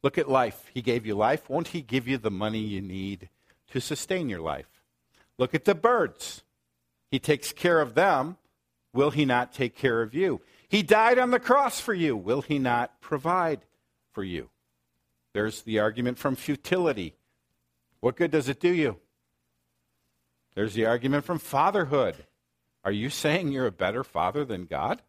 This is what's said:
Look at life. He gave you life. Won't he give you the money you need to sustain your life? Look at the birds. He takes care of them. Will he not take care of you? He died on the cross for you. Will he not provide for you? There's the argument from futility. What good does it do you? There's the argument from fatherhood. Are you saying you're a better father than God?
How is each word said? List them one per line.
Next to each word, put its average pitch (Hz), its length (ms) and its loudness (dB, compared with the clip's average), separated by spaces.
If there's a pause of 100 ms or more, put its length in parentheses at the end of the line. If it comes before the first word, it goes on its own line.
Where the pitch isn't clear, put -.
Look 139 140 0
at 143 120 -2
life. 127 440 0
He 127 80 -6
gave 117 240 0
you 107 100 -2
life. 120 340 2
Won't 160 200 -4
he 170 120 -8
give 120 260 -2
you 135 100 -2
the 110 140 -2
money 107 280 -2
you 104 220 -4
need 95 480 -10 (420)
to 127 100 -4
sustain 160 480 -4
your 90 120 -6
life? 73 420 -8 (540)
Look 123 160 0
at 156 120 -2
the 202 100 4
birds. 220 680 0 (680)
He 135 80 0
takes - 320 0
care 170 300 4
of 120 140 -2
them. 165 420 2 (560)
Will 135 180 4
he 143 140 2
not 123 260 2
take 123 240 -4
care 117 260 2
of 110 120 -4
you? 165 280 0 (260)
He 208 160 2
died 220 360 6
on 247 120 2
the 254 80 2
cross 262 400 2
for 226 140 -4
you. 160 220 0
Will 107 260 -2
he 143 180 -2
not 123 420 -2
provide 160 640 -2 (460)
for 101 120 -8
you? 85 260 -8 (840)
There's 107 300 -4
the 110 180 -2
argument 120 380 -2
from 131 180 -4
futility. 139 800 -2 (840)
What 123 160 0
good 165 160 0
does 143 180 2
it 139 100 -4
do 175 140 4
you? 143 260 0 (1600)
There's 101 180 -2
the 110 140 0
argument 131 360 0
from 175 140 -4
fatherhood. 143 880 0 (580)
Are 95 80 -2
you 107 200 -4
saying 156 400 -2
you're 131 160 -2
a 98 40 -2
better 101 320 -4
father 147 400 -2
than 98 220 -8
God? 85 440 -4